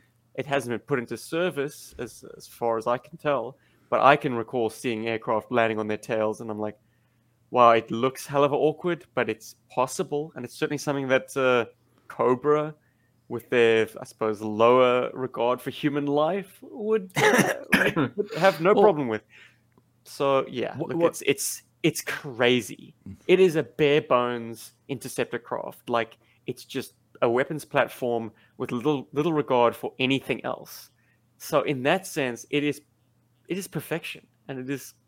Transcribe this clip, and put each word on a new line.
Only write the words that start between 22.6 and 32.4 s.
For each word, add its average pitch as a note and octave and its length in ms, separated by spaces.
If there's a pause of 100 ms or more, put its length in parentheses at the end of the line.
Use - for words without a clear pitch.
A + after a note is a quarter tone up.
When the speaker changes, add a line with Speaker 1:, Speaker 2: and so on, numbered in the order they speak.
Speaker 2:
Mm. G2 80 (120)
Speaker 1:
It F3+ 120
is F3+ 160
a D3+ 80
bare D3 380
bones A#2+ 720 (160)
interceptor B2 500
craft. - 500
Like, A#2 280 (300)
it's - 180
just - 280 (280)
a B2+ 80
weapons C3+ 340
platform A#2+ 720 (240)
with B2+ 160
little, B2+ 400
little D3+ 180
regard B2 460
for - 200
anything C3 460
else. - 460 (480)
So - 240
in B2+ 220
that F#3 220
sense, B2+ 440